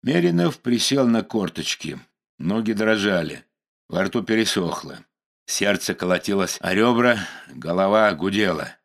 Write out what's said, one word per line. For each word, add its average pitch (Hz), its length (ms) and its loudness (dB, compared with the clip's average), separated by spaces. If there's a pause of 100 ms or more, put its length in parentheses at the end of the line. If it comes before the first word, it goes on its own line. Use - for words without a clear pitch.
Меринов 87 560 2
присел 123 480 2
на 113 160 2
корточки, 82 720 -6 (400)
ноги 107 340 -2
дрожали, 101 720 0 (440)
во 92 160 -2
рту 101 180 -2
пересохло. 92 800 -2 (420)
Сердце 98 480 0
колотилось 90 680 -2
о 87 140 -4
рёбра, 120 440 4 (300)
голова 98 640 2
гудела. 90 720 -2